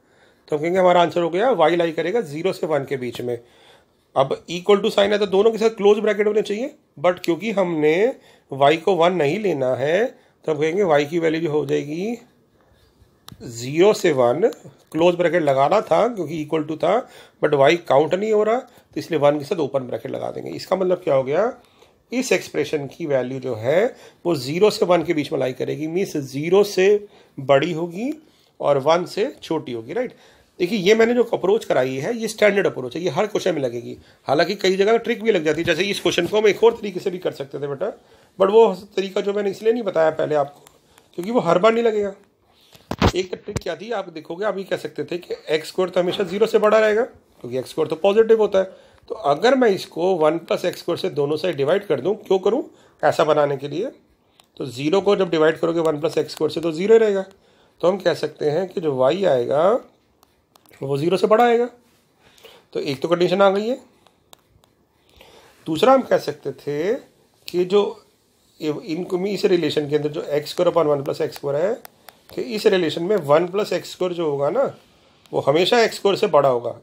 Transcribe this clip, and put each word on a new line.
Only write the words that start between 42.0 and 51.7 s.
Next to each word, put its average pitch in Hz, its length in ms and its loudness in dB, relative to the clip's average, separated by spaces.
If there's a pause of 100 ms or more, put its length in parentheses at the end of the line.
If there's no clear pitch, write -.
एक 190 180 -4
ट्रिक 208 240 -14
क्या 170 180 -8
थी, 208 160 -14
आप 190 160 -6
देखोगे, 170 360 -10
आप 196 140 -4
ये 196 60 -8
कह 180 120 -4
सकते 147 280 -8
थे 170 140 -8
कि - 160 -10 (160)
एक्स 156 180 -2
स्क्वायर 185 220 -2
तो 185 100 0
हमेशा 185 240 -2
ज़ीरो 202 220 0
से 220 120 0
बड़ा 208 200 4
रहेगा, 214 240 2
क्योंकि - 560 -10
एक्स 127 120 -8
स्क्वायर 156 180 -2
तो 160 80 -4
पॉजिटिव 214 440 4
होता 196 180 2
है। - 320 -4 (180)
तो - 60 -8
अगर 165 400 2
मैं 247 140 4
इसको 185 480 0
वन 156 220 2
प्लस 175 260 -4
एक्स 175 160 -2
स्क्वायर 170 180 -4
से 190 120 -4
दोनों 147 260 -2
साइड 160 200 -4
डिवाइड 156 300 0